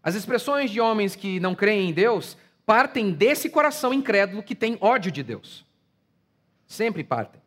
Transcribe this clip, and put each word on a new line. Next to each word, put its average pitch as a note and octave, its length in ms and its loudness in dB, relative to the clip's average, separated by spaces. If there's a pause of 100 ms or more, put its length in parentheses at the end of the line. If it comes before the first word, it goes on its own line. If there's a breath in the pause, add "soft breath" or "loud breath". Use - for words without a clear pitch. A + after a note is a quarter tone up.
As E3 120 -2
expressões B3 560 -2
de G#3+ 100 -4
homens G#3+ 360 0
que F#3 240 -6
não F#3 140 -2
creem G3+ 340 2
em E3 40 -4
Deus G3 440 0 (300 soft breath)
partem A3+ 440 4
desse B3+ 380 2
coração C#4 460 0
incrédulo G3+ 480 0
que - 120 -10
tem A3+ 260 -4
ódio G3+ 300 2
de C#3+ 120 -8
Deus. A2 420 -14 (1000)
Sempre G#3 360 -4
partem. - 440 -6